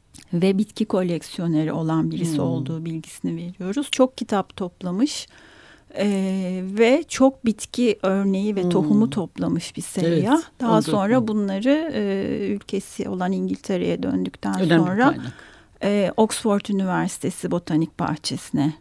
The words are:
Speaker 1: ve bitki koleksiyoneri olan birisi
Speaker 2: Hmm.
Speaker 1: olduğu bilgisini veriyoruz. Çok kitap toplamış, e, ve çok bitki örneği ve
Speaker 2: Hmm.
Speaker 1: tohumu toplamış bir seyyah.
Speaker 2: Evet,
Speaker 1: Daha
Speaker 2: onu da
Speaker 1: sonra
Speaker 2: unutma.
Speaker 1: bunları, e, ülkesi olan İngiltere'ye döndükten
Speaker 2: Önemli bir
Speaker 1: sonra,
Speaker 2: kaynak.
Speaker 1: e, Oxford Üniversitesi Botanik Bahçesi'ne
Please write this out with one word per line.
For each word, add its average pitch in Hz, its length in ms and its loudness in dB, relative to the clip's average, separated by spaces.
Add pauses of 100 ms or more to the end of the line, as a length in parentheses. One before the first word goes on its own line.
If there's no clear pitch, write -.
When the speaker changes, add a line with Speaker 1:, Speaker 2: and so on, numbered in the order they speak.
(340)
Speaker 1:
ve 190 240 2
bitki 214 280 -2
koleksiyoneri 170 880 0
olan 160 380 0
birisi 165 260 -2
Speaker 2:
Hmm. - 60 0
Speaker 1:
olduğu 160 420 -4
bilgisini 165 500 -6
veriyoruz. 185 560 -6
Çok 254 260 0
kitap - 400 -4
toplamış, 185 680 -2 (720)
e, 202 100 0 (560)
ve 226 440 4
çok - 380 2
bitki 226 560 0
örneği 196 540 2
ve 190 80 0
Speaker 2:
Hmm. 180 60 2
Speaker 1:
tohumu 170 400 4
toplamış 170 680 -4
bir 170 40 -6
seyyah. 175 540 2
Speaker 2:
Evet, 330 100 2 (140)
Speaker 1:
Daha 233 120 0
Speaker 2:
onu 220 60 6
da 214 40 4
Speaker 1:
sonra 202 360 2
Speaker 2:
unutma. 220 180 0
Speaker 1:
bunları, 226 580 0
e, 202 540 -2
ülkesi 202 600 -6
olan 185 220 -2
İngiltere'ye 185 720 -2
döndükten 185 520 -2
Speaker 2:
Önemli 185 140 2
bir 170 80 4
Speaker 1:
sonra, 190 320 4
Speaker 2:
kaynak. - 240 -4 (500)
Speaker 1:
e, 202 340 2
Oxford 214 520 2
Üniversitesi 185 840 -2
Botanik 165 480 0
Bahçesi'ne 151 800 -2